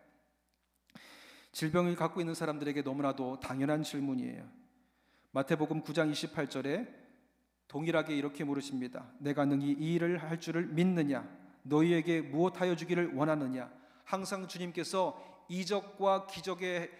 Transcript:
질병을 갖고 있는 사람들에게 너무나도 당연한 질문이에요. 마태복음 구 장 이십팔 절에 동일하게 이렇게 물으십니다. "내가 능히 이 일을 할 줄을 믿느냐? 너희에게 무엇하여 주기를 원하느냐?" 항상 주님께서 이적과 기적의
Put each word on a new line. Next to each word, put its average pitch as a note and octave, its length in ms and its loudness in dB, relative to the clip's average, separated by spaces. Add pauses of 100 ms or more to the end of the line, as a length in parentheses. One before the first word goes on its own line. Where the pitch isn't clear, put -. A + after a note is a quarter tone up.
(1500)
질병을 F3 440 2
갖고 E3+ 240 0
있는 E3 140 -2
사람들에게 D3 480 -2
너무나도 C3+ 580 0
당연한 C#3 420 0
질문이에요. B2+ 640 -4 (840)
마태복음 D3+ 520 0
구 D#3 100 -8
장 D#3 180 2
이십팔 D3 380 -4
절에 C#3+ 380 -4 (840)
동일하게 D#3 480 0
이렇게 C#3+ 280 -2
물으십니다. C3+ 600 -4 (120)
"내가 C#3+ 260 0
능히 C#3 280 2
이 D#3 220 2
일을 E3+ 280 2
할 D#3+ 180 -4
줄을 E3 260 -2
믿느냐? D#3+ 600 2 (360)
너희에게 E3 580 4
무엇하여 F3 560 2
주기를 E3+ 380 0
원하느냐?" C3+ 580 0 (320)
항상 F#3+ 420 -4
주님께서 F3+ 1000 -4
이적과 F#3+ 760 0
기적의 F3 720 -4